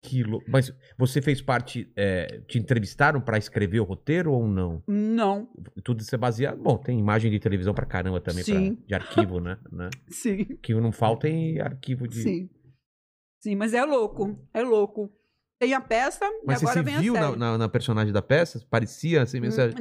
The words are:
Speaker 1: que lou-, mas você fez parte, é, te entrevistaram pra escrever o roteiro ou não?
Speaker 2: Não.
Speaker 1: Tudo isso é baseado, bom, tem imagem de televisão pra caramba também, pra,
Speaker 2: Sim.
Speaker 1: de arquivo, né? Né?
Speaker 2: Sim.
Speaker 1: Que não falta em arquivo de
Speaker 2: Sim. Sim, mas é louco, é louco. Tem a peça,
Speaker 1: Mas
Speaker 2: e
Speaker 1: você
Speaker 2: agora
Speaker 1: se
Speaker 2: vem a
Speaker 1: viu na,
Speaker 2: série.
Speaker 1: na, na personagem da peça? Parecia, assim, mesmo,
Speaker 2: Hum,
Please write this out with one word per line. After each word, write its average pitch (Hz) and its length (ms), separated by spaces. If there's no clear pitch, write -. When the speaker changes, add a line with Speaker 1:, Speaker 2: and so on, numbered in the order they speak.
Speaker 1:
que 127 220
lou-, 107 240
mas 131 240
você 131 240
fez 135 180
parte, 123 540
é, 92 540
te 120 100
entrevistaram 123 640
pra 110 180
escrever 104 400
o 110 60
roteiro 151 480
ou 117 160
não? 90 400
Speaker 2:
Não. 208 600
Speaker 1:
Tudo 117 160
isso 104 120
é 127 60
baseado, 123 420
bom, 127 160
tem 123 220
imagem 107 320
de 104 80
televisão 98 340
pra - 140
caramba 90 340
também, 90 240
pra, 208 100
Speaker 2:
Sim. 190 300
Speaker 1:
de - 100
arquivo, 90 440
né? 87 180
Né? 87 180
Speaker 2:
Sim. 202 360
Speaker 1:
Que 113 140
não 113 160
falta 113 380
em 160 320
arquivo 127 480
de 113 140
Speaker 2:
Sim. 185 280
Sim, 208 140
mas 214 180
é 247 120
louco, 220 520
é 226 100
louco. 208 500
Tem 254 140
a 262 60
peça, 262 480
Speaker 1:
Mas 135 120
Speaker 2:
e 151 100
Speaker 1:
você - 40
Speaker 2:
agora 170 80
Speaker 1:
se 165 60
Speaker 2:
vem - 120
a - 40
Speaker 1:
viu 226 140
na, 165 140
Speaker 2:
série. 120 100
Speaker 1:
na, 117 200
na 110 100
personagem 110 440
da 101 100
peça? 147 460
Parecia, 139 540
assim, 127 160
mesmo, 117 240
Speaker 2:
Hum, 117 180